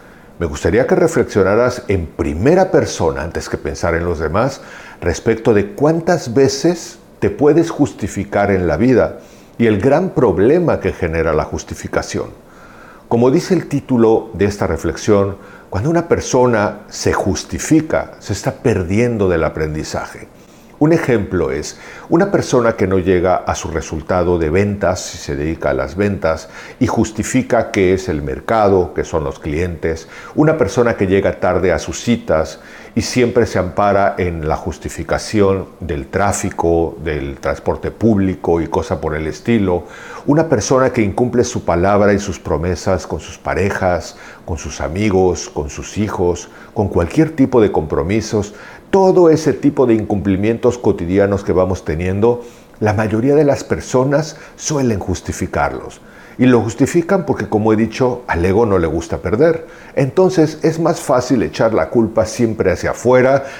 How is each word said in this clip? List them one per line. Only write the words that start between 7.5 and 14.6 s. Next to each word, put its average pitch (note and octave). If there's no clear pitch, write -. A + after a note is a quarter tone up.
justificar G2+
en F#2
la D2+
vida G2+
y A#2
el G#2+
gran D3+
problema A#2+
que F2+
genera D#2+
la D2+
justificación. -
Como A#2+
dice F3
el E3
título A#2
de F2
esta G#2